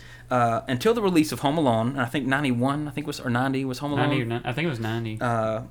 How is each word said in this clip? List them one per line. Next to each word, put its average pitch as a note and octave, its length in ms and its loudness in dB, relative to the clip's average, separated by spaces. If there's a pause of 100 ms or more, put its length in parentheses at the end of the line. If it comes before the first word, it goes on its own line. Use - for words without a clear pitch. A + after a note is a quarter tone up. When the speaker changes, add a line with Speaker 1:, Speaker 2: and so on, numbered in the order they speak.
(300)
Speaker 1:
Uh, A#2 380 2
until B2+ 260 2
the A#3 80 -2
release F3 300 4
of A#2 80 -4
Home D3 180 2
Alone, A#2 300 4
and C#3 120 -2
I B2 60 2
think C3 200 -2
ninety-one, C3+ 600 0
I C#3+ 60 -8
think D3+ 160 -6
was, D3 120 -6
or C3 100 -4
ninety C3 340 0
was B2+ 160 -4
Home D3 120 -2
Alone. - 180 0
Speaker 2:
Ninety C3 120 0
or A2+ 40 -2
ni-, A#2 180 -4
I B2+ 80 -4
think D3 140 -2
it E3 40 0
was B2 100 -4
ninety. A2 400 -4
Speaker 1:
Uh, A2+ 500 0